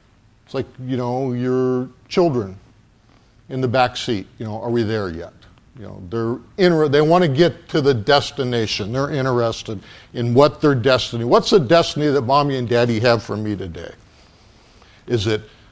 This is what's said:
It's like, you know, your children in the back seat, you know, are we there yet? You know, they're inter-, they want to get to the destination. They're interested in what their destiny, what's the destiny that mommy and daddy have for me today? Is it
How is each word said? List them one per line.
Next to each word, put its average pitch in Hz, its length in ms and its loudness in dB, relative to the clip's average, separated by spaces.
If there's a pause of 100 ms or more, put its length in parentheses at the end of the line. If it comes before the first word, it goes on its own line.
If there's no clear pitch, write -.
(460)
It's - 80 -20
like, 131 120 -4 (200)
you 127 120 -4
know, 123 360 -4
your 127 560 0 (200)
children 120 480 0 (920)
in 131 120 -6
the 127 60 0
back 123 280 0
seat, 107 320 -6 (120)
you 120 60 -12
know, 107 160 -10
are 117 100 -4
we 117 120 2
there 104 260 -4
yet? 82 240 -12 (440)
You 107 80 -18
know, 98 240 -16
they're 113 300 -4 (240)
inter-, 160 240 4
they 139 140 4
want 165 220 6
to 175 40 2
get 156 420 2
to 160 120 0
the 139 120 4
destination. 120 1000 0
They're 135 180 -4
interested 120 720 -2 (320)
in 120 200 -2
what 147 280 4
their 147 140 4
destiny, 120 500 0
what's 180 240 2
the 214 100 6
destiny 156 480 2
that 143 140 0
mommy 139 360 0
and 123 120 -4
daddy 120 300 2
have 117 240 2
for 104 120 -8
me 107 200 -4
today? 90 360 -12 (1160)
Is 113 200 -2
it 107 140 -2 (300)